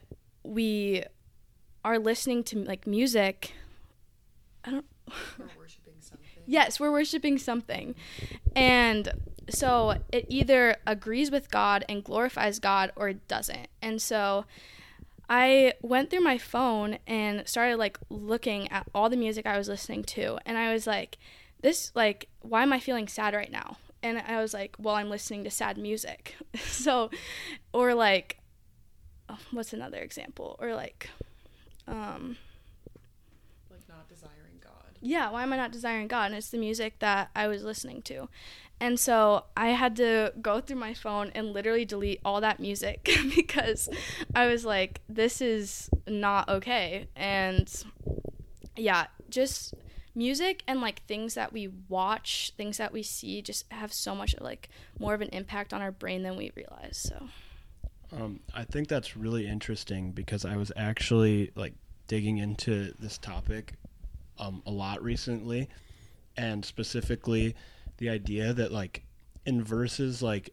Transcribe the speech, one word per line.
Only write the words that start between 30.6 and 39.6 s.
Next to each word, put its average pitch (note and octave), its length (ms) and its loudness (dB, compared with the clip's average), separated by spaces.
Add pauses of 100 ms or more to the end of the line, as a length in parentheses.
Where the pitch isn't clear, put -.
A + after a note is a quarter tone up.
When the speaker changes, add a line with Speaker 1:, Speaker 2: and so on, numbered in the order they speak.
Speaker 1:
like, - 340 -10 (800)
um, A3 500 -10 (1300)
Speaker 2:
Like, F3+ 180 -20
not D#3+ 180 -20
desiring D#3 520 -20
God. - 420 -20
Speaker 1:
Yeah, B3+ 300 0
why A#3+ 120 -4
am C4+ 100 0
I C4 40 0
not A#3+ 140 -2
desiring A3+ 360 -4
God? A3 200 2
And G#3+ 80 -2
it's G#3+ 140 -10
the A#3 80 -4
music A3 420 -2
that G3 360 2
I G#3 120 0
was G#3 160 -2
listening A3 400 -10
to. B3 260 -10 (500)
And A#3+ 200 2
so G#3+ 460 6 (100)
I A3+ 140 2